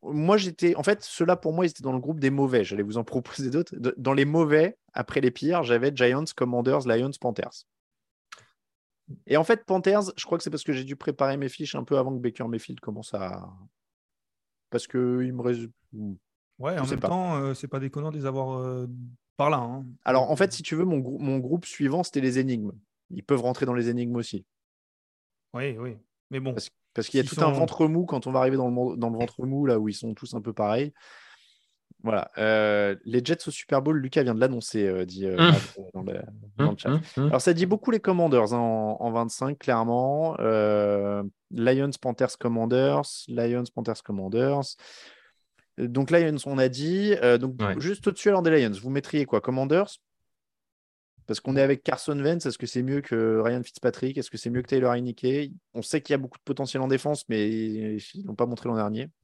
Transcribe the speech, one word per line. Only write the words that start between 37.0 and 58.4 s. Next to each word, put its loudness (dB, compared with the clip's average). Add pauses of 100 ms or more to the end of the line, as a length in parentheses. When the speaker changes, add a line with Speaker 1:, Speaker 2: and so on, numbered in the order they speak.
Speaker 3:
hum. 2
Speaker 1:
Alors, 4
ça 4
dit 2
beaucoup 0
les 2
Commanders, 4
hein, 0
en, 0
en -2
vingt-cinq, -2
clairement. 0
Euh, 2 (300)
Lions, 2 (100)
Panthers, -2
Commanders. 2 (240)
Lions, -2
Panthers, -6
Commanders. -2 (1160)
Euh, -2
donc, -2
Lions, 4
on -2
a 6
dit. 0
Euh, 8
donc, -4
Speaker 3:
Ouais. 0
Speaker 1:
juste -2
au-dessus, 2
alors, 4
des 4
Lions, 4
vous -6
mettriez -2
quoi ? 2
Commanders ? 0 (1300)
Parce -4
qu'on -4
est 4
Speaker 2:
Ouais. 8
Speaker 1:
avec 4
Carson -2
Wentz, 0
est-ce -4
que -6
c'est -2
mieux 0
que 2
Ryan 0
Fitzpatrick ? -2
Est-ce -6
que -12
c'est -6
mieux 0
que -6
Taylor 4
Heinicke ? -2 (180)
On -8
sait -2
qu'il -2
y 4
a 2
beaucoup -8
de -20
potentiel -4
en -2
défense, 0
mais -2
ils -12
n'ont -10
pas 0